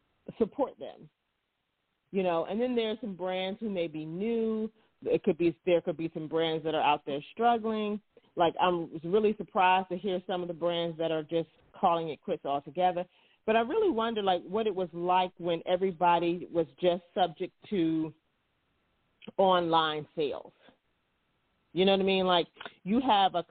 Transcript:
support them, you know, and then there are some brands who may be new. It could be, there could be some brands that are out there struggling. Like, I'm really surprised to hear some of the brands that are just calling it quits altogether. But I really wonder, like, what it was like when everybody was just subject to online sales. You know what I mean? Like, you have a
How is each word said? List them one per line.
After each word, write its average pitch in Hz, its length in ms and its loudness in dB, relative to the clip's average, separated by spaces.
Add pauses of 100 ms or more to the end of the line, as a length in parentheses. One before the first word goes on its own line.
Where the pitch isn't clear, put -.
(380)
support 226 400 -2
them, 139 300 -16 (1040)
you 190 100 0
know, 180 220 2
and 208 160 -4
then 247 160 0
there 226 140 0
are 220 100 -4
some 202 140 -8
brands 185 440 -4
who 220 120 -6
may 170 180 -2
be 156 160 -8
new. 220 680 -2 (340)
It - 200 0
could 180 140 0
be, 170 180 2 (100)
there 175 140 4
could 165 160 -4
be 160 180 -6
some 156 140 -8
brands 160 360 -2
that 156 100 -2
are 147 80 0
out 143 240 2
there 143 140 -4 (120)
struggling. 214 680 0 (360)
Like, 160 240 2
I'm 175 280 0 (140)
really 208 340 2
surprised 185 520 2
to 175 80 -6
hear 180 320 -4
some 180 140 -4
of 175 60 -6
the 175 60 -6
brands 170 440 -2
that 165 120 -2
are 160 140 -4
just 165 240 -4 (240)
calling 170 380 0
it - 120 -10
quits 170 220 -6
altogether. 165 600 -2 (420)
But 220 100 4
I 226 40 4
really 359 300 0
wonder, 220 320 -2
like, 185 200 2
what 202 240 -4
it 202 80 -2
was 185 180 -4
like 180 460 0
when 170 280 -2
everybody 175 840 2
was 165 140 2 (140)
just 180 220 2 (120)
subject 175 400 0 (160)
to 160 420 0 (1300)
online 165 760 2
sales. 131 380 -4 (1200)
You 175 120 2
know 196 80 6
what 196 80 4
I 190 40 0
mean? 190 220 2
Like, 175 200 2 (380)
you 220 160 0
have 196 340 2
a 170 160 -2